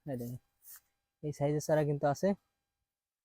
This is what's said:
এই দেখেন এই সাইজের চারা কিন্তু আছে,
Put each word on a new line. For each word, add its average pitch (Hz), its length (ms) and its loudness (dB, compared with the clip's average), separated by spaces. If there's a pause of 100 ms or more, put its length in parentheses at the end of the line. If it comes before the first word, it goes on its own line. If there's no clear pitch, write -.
এই 143 120 -6
দেখেন 123 200 -8 (840)
এই 151 100 -4
সাইজের 147 320 0
চারা 156 200 4
কিন্তু 147 220 0
আছে, 143 200 2 (960)